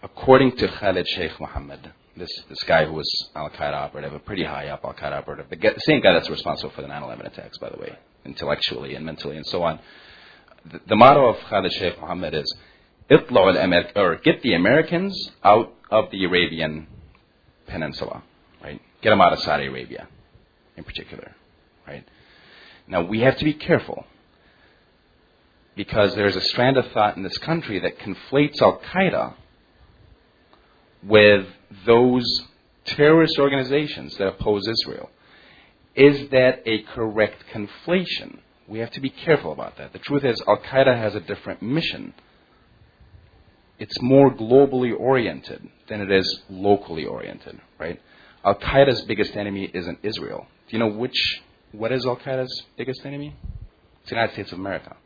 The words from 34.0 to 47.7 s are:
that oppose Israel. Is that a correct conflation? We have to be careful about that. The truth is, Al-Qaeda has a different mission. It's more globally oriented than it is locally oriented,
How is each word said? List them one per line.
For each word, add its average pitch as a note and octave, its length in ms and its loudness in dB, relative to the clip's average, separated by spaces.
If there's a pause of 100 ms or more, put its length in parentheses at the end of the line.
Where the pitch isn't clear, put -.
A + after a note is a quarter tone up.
that G2 100 0
oppose G2+ 480 -2
Israel. - 320 -8 (840)
Is C#3 420 6
that B2+ 180 4 (120)
a A2 160 -2 (120)
correct A2 500 -2 (100)
conflation? E3 760 -6 (380)
We A2 120 -10
have A2+ 100 -8
to - 100 -14
be C3+ 80 -6
careful C#3 440 -2
about - 260 -12
that. - 160 -20
The G2 60 -16
truth C#3 320 -4
is, A2 140 -4
Al-Qaeda B2+ 480 4 (100)
has G2+ 100 -2
a G#2 60 -6
different - 420 -12
mission. G#2 500 -6 (1700)
It's - 240 -12
more C3 280 6
globally B2 680 2
oriented A2+ 600 -2 (280)
than G#2 140 -8
it F#2+ 80 -6
is F#2+ 180 4 (220)
locally F#2+ 560 0
oriented, G1+ 520 -14 (200)